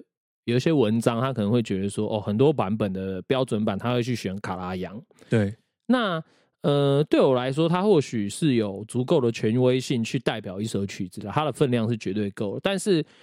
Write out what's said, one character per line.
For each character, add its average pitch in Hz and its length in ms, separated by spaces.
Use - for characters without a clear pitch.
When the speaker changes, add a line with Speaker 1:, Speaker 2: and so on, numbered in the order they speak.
Speaker 1:
有 120 140
一 - 20
些 165 120
文 117 280
章， 117 220
他 135 100
可 127 100
能 101 80
会 117 140
觉 95 180
得 101 80
说， 107 240
哦， 107 60
很 104 180
多 139 140
版 110 240
本 107 160
的 95 300
标 131 240
准 107 180
版， 104 160
他 123 140
会 123 100
去 120 100
选 98 280
卡 92 160
拉 92 180
扬。 92 260
Speaker 2:
对。 107 260
Speaker 1:
那， 208 360
呃， 143 420
对 302 160
我 143 120
来 127 180
说， 160 180
他 180 120
或 196 200
许 107 260
是 131 280
有 104 320
足 123 180
够 151 160
的 117 100
权 113 280
威 127 200
性 127 240
去 131 160
代 120 220
表 95 180
一 107 60
首 101 200
曲 95 220
子 - 140
的， 101 100
他 151 140
的 143 60
分 135 200
量 113 180
是 120 80
绝 98 140
对 101 200
够 104 240
的。 127 60
但 196 160
是 175 260